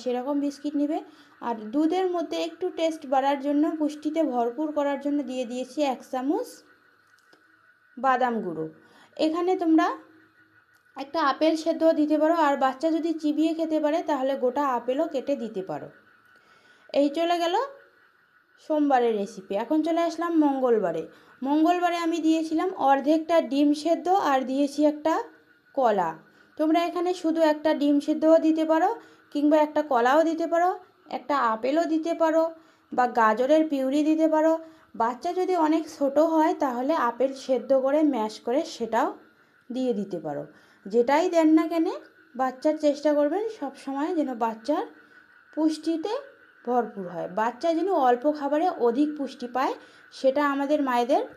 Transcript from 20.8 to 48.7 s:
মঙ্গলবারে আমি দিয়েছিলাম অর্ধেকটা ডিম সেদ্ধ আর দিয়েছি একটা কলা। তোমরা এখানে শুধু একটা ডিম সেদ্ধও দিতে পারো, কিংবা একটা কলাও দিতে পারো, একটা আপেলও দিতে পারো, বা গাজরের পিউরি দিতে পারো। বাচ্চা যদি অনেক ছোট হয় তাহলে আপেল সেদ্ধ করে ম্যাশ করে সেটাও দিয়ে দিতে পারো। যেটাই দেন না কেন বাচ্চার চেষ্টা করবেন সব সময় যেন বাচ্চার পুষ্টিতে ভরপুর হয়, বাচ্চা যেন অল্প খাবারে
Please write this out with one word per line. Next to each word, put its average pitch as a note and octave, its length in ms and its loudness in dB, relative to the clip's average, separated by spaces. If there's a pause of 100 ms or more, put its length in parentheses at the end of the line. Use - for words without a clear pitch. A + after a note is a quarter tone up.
মঙ্গলবারে E4+ 640 2
আমি E4 200 -2
দিয়েছিলাম D#4+ 420 0 (220)
অর্ধেকটা D#4 460 2 (160)
ডিম D4 160 4 (140)
সেদ্ধ E4 240 0 (240)
আর C4+ 80 2 (120)
দিয়েছি C#4 300 0 (120)
একটা D#4+ 220 -2 (600)
কলা। G#3 360 2 (480)
তোমরা D#4+ 300 2
এখানে F4 220 -2 (120)
শুধু D#4+ 180 0 (120)
একটা D#4 180 0 (100)
ডিম C#4+ 160 4 (100)
সেদ্ধও D#4 400 4
দিতে D#4+ 240 2
পারো, E4 180 2 (440)
কিংবা D4 240 4 (100)
একটা D4+ 160 -2
কলাও C4 420 4
দিতে D#4+ 220 -2
পারো, E4+ 240 2 (400)
একটা - 240 -4 (180)
আপেলও C4+ 400 0
দিতে D#4+ 220 -2
পারো, D#4+ 280 2 (500)
বা - 120 0 (140)
গাজরের C4 520 4
পিউরি C4+ 300 0 (100)
দিতে D#4 180 2
পারো। D#4 240 4 (440)
বাচ্চা A#3+ 360 -4
যদি F#4 240 0
অনেক D#4+ 280 2 (120)
ছোট C#4 200 0 (160)
হয় D#4+ 300 4
তাহলে C4 300 -2 (180)
আপেল B3 200 0 (140)
সেদ্ধ B3 260 -2 (140)
করে C#4 160 2 (140)
ম্যাশ A3 200 -4 (120)
করে B3 140 0 (140)
সেটাও A#3 340 -2 (640)
দিয়ে B3+ 280 -2
দিতে F#3 260 -6
পারো। D3 200 -6 (420)
যেটাই A#3+ 480 2
দেন D#4+ 140 6 (100)
না E4+ 140 2
কেন E4 140 0 (500)
বাচ্চার C4 380 -2 (100)
চেষ্টা D4 340 2
করবেন D4+ 260 0 (140)
সব C4 140 -8 (120)
সময় C#4 340 -4
যেন C4 120 0 (140)
বাচ্চার C#4+ 400 -2 (680)
পুষ্টিতে D#4+ 600 -2 (500)
ভরপুর G#3+ 440 -2
হয়, E3+ 200 -8 (120)
বাচ্চা A#3+ 340 -4
যেন E4+ 140 -2 (180)
অল্প B3 180 2 (140)
খাবারে D4 280 0 (200)